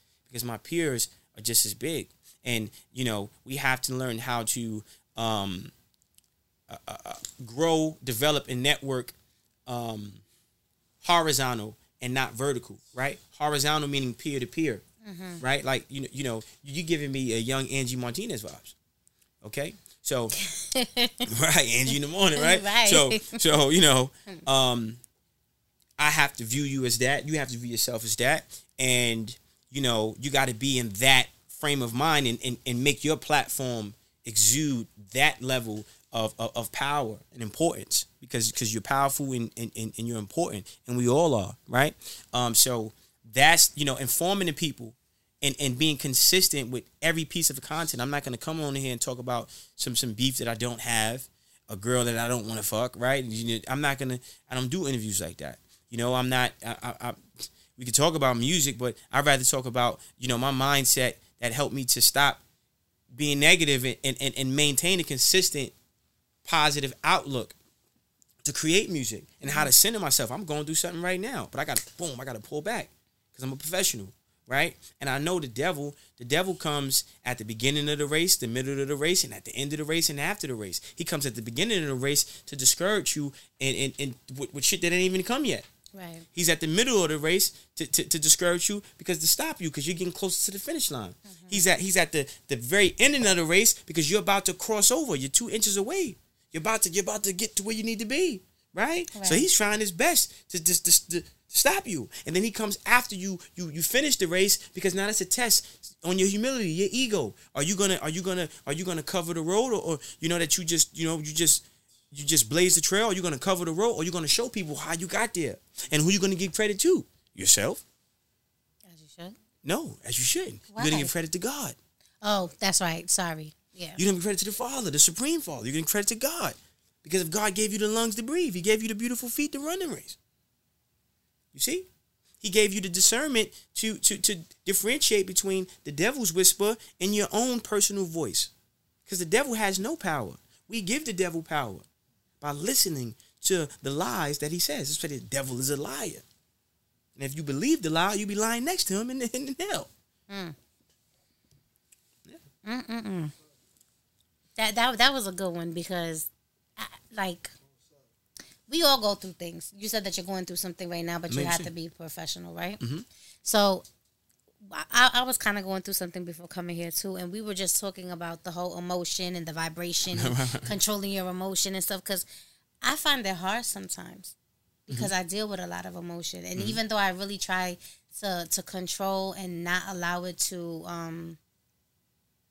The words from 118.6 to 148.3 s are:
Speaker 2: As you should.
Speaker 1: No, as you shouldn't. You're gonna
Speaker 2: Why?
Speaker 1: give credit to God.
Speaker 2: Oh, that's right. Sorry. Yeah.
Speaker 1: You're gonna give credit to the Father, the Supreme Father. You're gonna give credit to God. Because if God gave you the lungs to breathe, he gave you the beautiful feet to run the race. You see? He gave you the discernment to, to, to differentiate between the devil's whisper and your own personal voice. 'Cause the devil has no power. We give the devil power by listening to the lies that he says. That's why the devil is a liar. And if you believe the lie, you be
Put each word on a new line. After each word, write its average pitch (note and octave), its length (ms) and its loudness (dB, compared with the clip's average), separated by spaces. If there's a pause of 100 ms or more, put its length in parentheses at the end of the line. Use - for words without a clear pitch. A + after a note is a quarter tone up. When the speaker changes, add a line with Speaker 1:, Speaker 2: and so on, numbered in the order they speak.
Speaker 2:
As E3 160 -20
you D#3 120 -20
should. F3+ 220 -14 (300)
Speaker 1:
No, A#3+ 400 -2
as - 120 -2
you B2+ 60 2
shouldn't. E4+ 460 0
You're G#2 160 -12
gonna D#3 60 6
Speaker 2:
Why? D#3 80 2
Speaker 1:
give C3+ 120 -2
credit E3 220 -2
to F3+ 60 -2
God. A#3+ 360 -6 (460)
Speaker 2:
Oh, G3+ 280 0 (100)
that's F#3+ 200 2
right. E3+ 300 -4
Sorry. D#3 440 -2 (200)
Yeah. F3 240 -14
Speaker 1:
You're F#3 100 2
gonna G3 80 4
give E3+ 80 -4
credit G3+ 160 0
to F#3 60 -2
the G#3+ 80 -6
Father, B3 360 -4
the - 100 -2
Supreme C4+ 420 4
Father. B2 240 -8
You're C3 80 -4
gonna D#3+ 80 0
give D#3+ 100 -2
credit G3+ 160 2
to A3+ 80 0
God. A#3+ 380 -4 (500)
Because F#3 180 0
if D#3+ 80 -4
God G#3 240 0
gave G#3 200 0
you G#3+ 40 -4
the G#3 120 0
lungs A3+ 260 0
to A3+ 80 -6
breathe, D4 320 -2
he F3+ 60 -6
gave G#3+ 200 2
you A3 60 -4
the A3 80 -2
beautiful A#3+ 340 -4
feet D4 220 -2
to C#4 80 -8
run E4 200 -4
the F4+ 100 -4
race. - 280 -10 (1400)
You - 60 -20
see? F4+ 260 0 (540)
He G#3+ 100 -6
gave G#3 240 4
you G#3 80 -2
the F#3+ 80 -4
discernment A3+ 600 4 (260)
to, A3 220 -2
to, - 200 2
to F#3+ 200 0 (280)
differentiate G3+ 640 2
between F#3+ 400 0 (160)
the D3 80 -10
devil's G3 420 0
whisper G3 420 4 (260)
and G3+ 140 0
your G#3 160 2
own A#3+ 280 0
personal G3+ 460 0
voice. E3 440 -2 (600)
'Cause F3+ 100 -4
the F3+ 60 -4
devil A#3+ 300 2
has G3 240 0
no B3 160 -2
power. D3 380 -4 (340)
We A3 140 -6
give A3+ 240 -2
the A3+ 80 -6
devil F3 280 -2
power C3 380 -4 (600)
by D3 120 -6
listening D3 640 0 (280)
to E3+ 240 2 (140)
the C#3 100 -4
lies D#3 480 -2
that D3 120 -4
he F3 80 -4
says. E3+ 300 -2
That's - 120 -4
why C#3+ 160 -6
the A#2 60 -10
devil C3 360 -4
is C3 100 -2
a C#3+ 80 -2
liar. F#3+ 440 -8 (920)
And C#3 80 -12
if C#3 120 -8
you D#3+ 80 -10
believe G3 380 0
the D#3+ 80 -2
lie, F3 260 2
you G#3 120 -2
be G3+ 80 -4